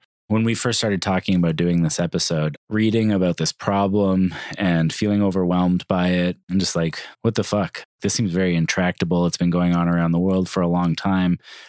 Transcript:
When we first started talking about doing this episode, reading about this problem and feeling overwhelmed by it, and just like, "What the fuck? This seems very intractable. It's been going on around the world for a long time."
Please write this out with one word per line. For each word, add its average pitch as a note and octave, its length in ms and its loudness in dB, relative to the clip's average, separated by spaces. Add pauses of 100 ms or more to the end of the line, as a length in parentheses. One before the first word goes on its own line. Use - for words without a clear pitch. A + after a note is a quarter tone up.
(300)
When A2 140 2
we A#2 100 0
first A#2 240 0
started G2+ 220 0
talking F#2+ 360 0
about E2+ 200 2
doing F2 260 2
this D#2+ 160 0
episode, D#2+ 600 -2 (100)
reading A2 420 2
about F#2 280 2
this D#2+ 120 -2
problem G2 840 0 (240)
and E2 340 0
feeling G#2 300 0
overwhelmed F2+ 680 0
by F2+ 200 0
it, F2+ 280 0 (140)
and F#2 100 0
just - 160 -2
like, E2 260 -2 (200)
"What A2+ 120 0
the G2 100 0
fuck? - 420 -4 (160)
This G2 100 0
seems G#2+ 180 0
very F2+ 240 0
intractable. F2 720 0
It's E2+ 140 -2
been F2 100 0
going F2 260 2
on F2 140 2
around E2+ 240 2
the E2+ 60 2
world F#2 280 0
for - 140 -2
a E2+ 80 2
long F2 260 0
time." F2+ 440 0 (300)